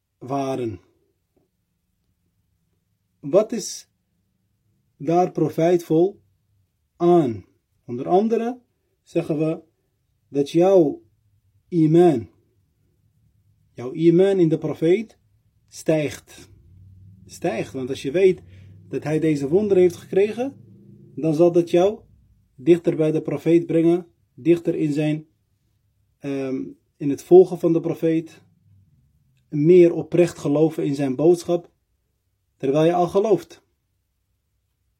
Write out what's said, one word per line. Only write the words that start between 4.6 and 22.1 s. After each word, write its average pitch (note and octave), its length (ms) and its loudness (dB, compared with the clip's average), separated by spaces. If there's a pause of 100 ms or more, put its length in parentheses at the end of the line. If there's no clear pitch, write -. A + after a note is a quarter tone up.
daar E3+ 340 -2
profijtvol E3+ 880 0 (760)
aan? E3 500 0 (400)
Onder B2 220 -10
andere A3+ 520 0 (420)
zeggen D#3+ 360 -6
we D#3+ 240 -4 (680)
dat C#3+ 220 -4
jouw F3 520 2 (640)
iman, D#3+ 640 2 (1400)
jouw B2 200 -12
iman F3 460 2
in E3 100 4
de D#3 80 0
profeet E3 600 -2 (500)
stijgt. - 840 -6 (760)
Stijgt, - 480 -8
want C3 160 -10
als C3 120 -10
je C#3 100 -8
weet F#3 300 2 (460)
dat - 160 -10
hij D3+ 160 -4
deze D3 280 -2
wonder G3 300 0
heeft F3+ 180 4
gekregen, G#3+ 600 -4 (600)
dan D3+ 180 -2
zal E3+ 180 4
dat E3+ 180 0
jou G3 300 0 (560)